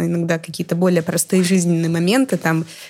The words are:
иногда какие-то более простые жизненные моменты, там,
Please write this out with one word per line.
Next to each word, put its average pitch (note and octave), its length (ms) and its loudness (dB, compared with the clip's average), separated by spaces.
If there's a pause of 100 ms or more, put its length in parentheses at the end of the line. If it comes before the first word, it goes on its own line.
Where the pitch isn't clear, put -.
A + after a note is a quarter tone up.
иногда E3+ 320 -2
какие-то E3+ 380 -6
более F3 260 2
простые F3 400 0
жизненные F3 480 2
моменты, G3 480 0
там, D#3+ 260 0 (260)